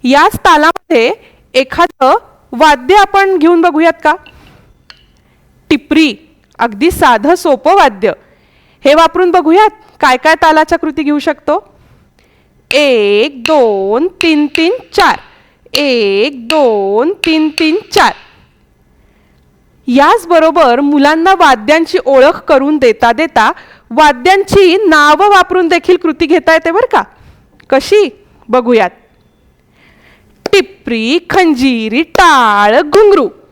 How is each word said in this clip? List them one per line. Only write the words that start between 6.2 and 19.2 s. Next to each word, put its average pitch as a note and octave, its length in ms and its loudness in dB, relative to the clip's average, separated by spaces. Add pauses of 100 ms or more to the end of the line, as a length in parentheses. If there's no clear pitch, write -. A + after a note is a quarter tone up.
अगदी A#3 320 -2
साधं C4 440 0
सोपं E4 400 -2
वाद्य. G#3+ 380 0 (720)
हे C#4 100 2
वापरून E4 360 0
बघूयात F4+ 400 2 (300)
काय C4 160 0
काय D#4 180 0
तालाच्या D#4 440 0
कृती D#4 240 -6
घेऊ D4 160 -2
शकतो. D#4 520 -6 (1000)
एक, G#3+ 680 -2
दोन, A3+ 680 -2 (140)
तीन, D4+ 240 0
तीन, E4 260 -4 (200)
चार. F4 260 0 (540)
एक, A#3+ 760 -4
दोन, A#3 640 -2 (140)
तीन, D#4 220 -2
तीन, D#4 280 -4 (160)
चार. - 200 0 (1700)